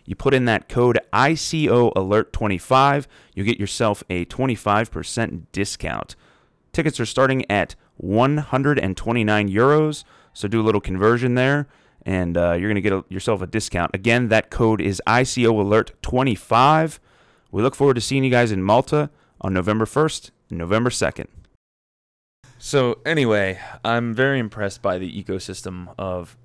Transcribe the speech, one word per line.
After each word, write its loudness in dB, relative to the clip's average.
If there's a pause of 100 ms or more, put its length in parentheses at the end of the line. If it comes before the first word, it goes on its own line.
you -10
put 0
in 2
that -2
code 2 (140)
I 2
C -2
O 4
alert 0
twenty-five, 0 (280)
you -6
get 0
yourself -2
a -4
twenty-five -2
percent -8
discount. -6 (560)
Tickets -2
are -2
starting 0
at 0 (240)
one 2
hundred 0
and -2
twenty-nine 0
euros, 2 (300)
so -8
do 0
a 2
little 2
conversion 0
there, 2 (380)
and, -2
uh, 2
you're -2
gonna -2
get 0
a, -2
yourself -4
a -8
discount. -4
Again, 0
that 2
code 2
is -2
I 2
C 0
O 4
alert 2 (100)
twenty-five. 2 (500)
We -2
look 2
forward 4
to -2
seeing -2
you 2
guys 4
in -2
Malta 2 (320)
on -2
November 0
first -2 (200)
and -8
November 0
second. -4 (1300)
So 0
anyway, 0 (240)
I'm -2
very 0
impressed -6
by -2
the -10
ecosystem -10
of -8